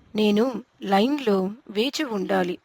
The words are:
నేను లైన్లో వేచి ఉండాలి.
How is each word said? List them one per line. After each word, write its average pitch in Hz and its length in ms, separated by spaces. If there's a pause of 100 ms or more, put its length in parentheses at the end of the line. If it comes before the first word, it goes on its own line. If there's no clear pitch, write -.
(160)
నేను 214 480 (200)
లైన్లో 202 680 (180)
వేచి 240 340
ఉండాలి. 190 600